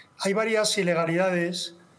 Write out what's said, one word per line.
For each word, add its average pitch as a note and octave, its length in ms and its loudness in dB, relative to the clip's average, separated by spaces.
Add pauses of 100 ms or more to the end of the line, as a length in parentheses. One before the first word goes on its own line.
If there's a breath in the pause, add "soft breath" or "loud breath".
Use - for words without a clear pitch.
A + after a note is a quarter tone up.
(180 loud breath)
hay G3 140 0
varias G#3+ 460 0
ilegalidades F3 1000 0 (220 loud breath)